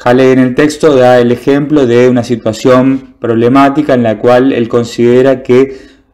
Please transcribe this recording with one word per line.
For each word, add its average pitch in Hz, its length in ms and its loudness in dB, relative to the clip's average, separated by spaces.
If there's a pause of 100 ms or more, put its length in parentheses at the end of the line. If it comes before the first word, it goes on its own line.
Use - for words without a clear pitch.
Haley 131 280 2
en 131 80 2
el 127 160 0
texto 151 400 0
da 123 240 4
el 120 120 0
ejemplo 143 540 -2
de 120 240 2
una 123 140 -2
situación 127 960 -2
problemática 135 760 0
en 123 80 0
la 110 160 -2
cual 123 340 2
él 117 160 -4
considera 123 760 0
que, 131 500 -2 (200)